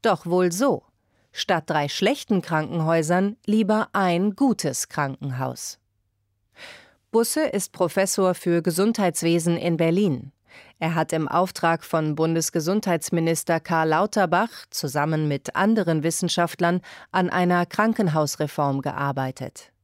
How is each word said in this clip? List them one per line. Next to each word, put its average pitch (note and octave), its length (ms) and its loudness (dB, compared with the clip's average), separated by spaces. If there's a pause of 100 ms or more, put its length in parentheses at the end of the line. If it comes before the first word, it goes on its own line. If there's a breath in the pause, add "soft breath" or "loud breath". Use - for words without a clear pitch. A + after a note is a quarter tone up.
Doch G3+ 240 0
wohl F3+ 260 2
so: G3+ 320 0 (500)
Statt E3 360 -2
drei D3 200 0
schlechten G3+ 520 0
Krankenhäusern E3 920 0 (100)
lieber G#3+ 460 2
ein F#3+ 440 0
gutes G3 520 0
Krankenhaus. C3 920 -6 (1300 loud breath)
Busse A3+ 300 2
ist - 320 -2
Professor F#3+ 600 0
für E3+ 280 0
Gesundheitswesen E3+ 960 0
in E3 180 0
Berlin. E3 560 0 (480 loud breath)
Er E3 160 -2
hat D#3+ 160 -2
im D#3+ 160 -2
Auftrag E3+ 560 0
von D#3 320 -2
Bundesgesundheitsminister E3 1400 0
Karl D#3+ 300 0
Lauterbach F#3 800 0
zusammen D3+ 580 -2
mit C#3+ 280 -4
anderen F3+ 460 2
Wissenschaftlern E3+ 800 0 (320 loud breath)
an F#3 180 2
einer F3+ 360 2
Krankenhausreform D#3 1160 0
gearbeitet. C3+ 920 -6 (100)